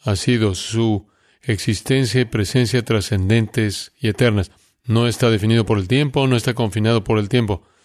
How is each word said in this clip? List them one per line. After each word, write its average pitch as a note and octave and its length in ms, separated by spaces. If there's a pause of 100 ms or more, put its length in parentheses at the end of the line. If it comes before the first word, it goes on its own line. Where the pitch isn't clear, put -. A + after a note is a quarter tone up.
ha G#2 160
sido A2 380
su A2 540 (320)
existencia B2 800
y B2 60
presencia A#2 580
trascendentes G#2+ 1120
y A2 100
eternas. G#2 420 (340)
No A#2 220
está A#2 240
definido A2 340
por G#2+ 140
el F#2 100
tiempo, C3+ 380
no B2+ 100
está A#2 160
confinado A2 500
por A2 160
el G2+ 100
tiempo. G#2+ 380 (180)